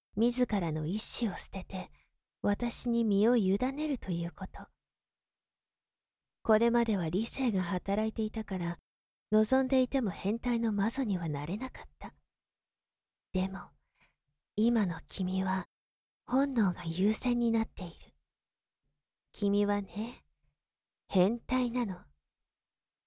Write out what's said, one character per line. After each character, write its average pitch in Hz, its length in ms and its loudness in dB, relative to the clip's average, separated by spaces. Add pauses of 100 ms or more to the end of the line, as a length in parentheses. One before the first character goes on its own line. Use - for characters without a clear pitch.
(160)
自 240 300 2
ら 180 260 0
の 156 140 -2
意 196 140 -2
志 - 280 -2
を 180 80 -4
捨 - 140 -6
て 185 140 -8
て、 180 260 -8 (540)
私 233 440 -2
に 233 160 2
身 208 240 4
を 247 80 4
委 196 220 2
ね 269 300 -4
る 294 100 -2
と - 140 -8
い 170 160 -2
う 170 40 -10
こ - 140 -10
と。 - 220 -14 (1800)
こ 214 160 6
れ 233 100 2
ま 233 160 2
で 214 120 0
は 165 120 -2
理 208 160 0
性 254 260 -2
が 185 120 0
働 196 440 -2
い 220 60 -6
て 220 80 -4
い 214 80 -2
た 220 140 -6
か 190 160 -6
ら、 170 180 -4 (540)
望 220 320 6
ん 262 40 -2
で 262 140 4
い 254 60 2
て 269 140 0
も 202 100 0
変 214 260 -2
態 240 220 -2
の 226 120 0
魔 202 200 2
女 277 120 0
に 202 140 0
は 170 120 -2
な 143 180 -4
れ 190 100 -4
な 254 140 -6
か - 100 -16
っ - 160 -20
た。 - 160 -12 (1200)
で 185 140 0
も、 190 120 -8 (960)
今 226 300 2
の 170 220 -4
君 185 360 -2
は、 185 220 -2 (640)
本 269 260 2
能 202 200 2
が - 120 -12
優 180 280 2
先 240 260 0
に 233 120 2
な 226 120 2
っ - 20 -4
て - 200 -10
い - 20 -8
る。 165 60 -14 (1400)
君 202 340 2
は 202 160 0
ね、 214 420 -10 (840)
変 202 320 2
態 254 320 -2
な 240 160 0
の。 185 80 -6 (1120)